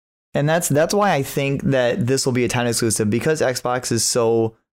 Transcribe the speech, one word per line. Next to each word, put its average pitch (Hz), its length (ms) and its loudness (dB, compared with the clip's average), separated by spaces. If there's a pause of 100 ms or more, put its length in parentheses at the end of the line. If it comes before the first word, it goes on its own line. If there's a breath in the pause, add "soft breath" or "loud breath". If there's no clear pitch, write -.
(340)
and 143 140 0
that's, 170 200 0
that's 160 240 2
why 202 200 2
I 139 100 0
think 139 400 -4
that 123 440 0
this 131 200 0
will 131 80 0
be 123 100 2
a 113 40 2
time 123 180 -2
exclusive, 113 420 0
because 131 320 0
Xbox 127 520 -2
is 113 120 0
so 113 520 2 (160)